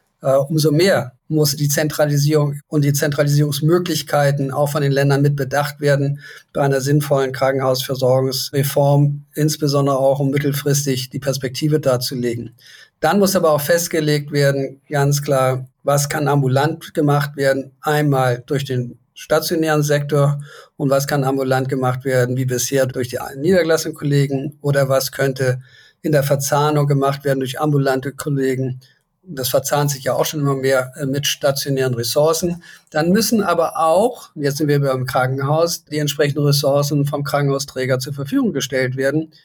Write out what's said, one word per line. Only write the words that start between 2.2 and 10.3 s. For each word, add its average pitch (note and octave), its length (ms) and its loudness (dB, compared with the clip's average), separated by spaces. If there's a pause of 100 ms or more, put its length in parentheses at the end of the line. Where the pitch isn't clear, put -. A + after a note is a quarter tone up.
und D3+ 160 2
die C#3 100 2
Zentralisierungsmöglichkeiten D3 1600 0
auch D3 200 0
von D#3 100 -2
den C#3 100 2
Ländern C#3 300 2
mit D3 140 2
bedacht C#3+ 460 -4
werden, C#3+ 380 0 (340)
bei D3+ 80 -2
einer C#3 200 2
sinnvollen C#3+ 520 2
Krankenhausversorgungsreform, C3+ 1900 0 (100)
insbesondere C#3+ 640 0
auch C3+ 200 2
um C#3 120 0